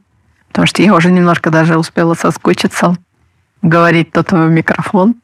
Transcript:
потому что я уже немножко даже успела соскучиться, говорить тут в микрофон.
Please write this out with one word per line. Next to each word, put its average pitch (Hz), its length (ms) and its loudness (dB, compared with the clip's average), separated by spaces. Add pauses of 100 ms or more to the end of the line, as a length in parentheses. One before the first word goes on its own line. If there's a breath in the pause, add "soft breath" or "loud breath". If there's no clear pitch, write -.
(480)
потому 170 180 -2
что - 160 -2
я 208 100 4
уже 175 200 2
немножко 175 380 0
даже 160 280 0
успела 165 360 -2
соскучиться, 175 840 -4 (680)
говорить 165 480 2
тут 165 220 -2
в 160 160 2
микрофон. 180 760 0